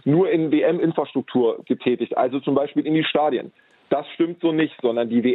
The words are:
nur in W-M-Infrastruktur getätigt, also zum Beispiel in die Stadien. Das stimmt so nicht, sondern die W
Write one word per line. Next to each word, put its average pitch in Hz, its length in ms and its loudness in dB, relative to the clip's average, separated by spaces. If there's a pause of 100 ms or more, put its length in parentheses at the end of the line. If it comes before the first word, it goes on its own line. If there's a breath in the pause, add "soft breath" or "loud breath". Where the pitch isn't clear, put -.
nur 160 260 2
in 160 200 0
W-M-Infrastruktur 147 1160 0
getätigt, 120 500 -2
also 131 240 0
zum 139 140 -2
Beispiel 143 300 -2
in 156 100 0
die 160 100 2
Stadien. 147 480 -2 (360 soft breath)
Das 147 260 -2
stimmt 170 260 -2
so 165 120 0
nicht, 156 300 -2
sondern 117 260 0
die 117 160 2
W 127 100 2